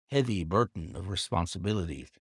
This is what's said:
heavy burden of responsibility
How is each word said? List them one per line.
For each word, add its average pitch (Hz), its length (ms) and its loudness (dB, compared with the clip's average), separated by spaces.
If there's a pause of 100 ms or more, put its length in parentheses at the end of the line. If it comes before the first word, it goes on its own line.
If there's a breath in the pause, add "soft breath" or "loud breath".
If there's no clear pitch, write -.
(100)
heavy 120 340 2
burden 82 500 0
of 92 140 -6
responsibility 87 960 -2 (160)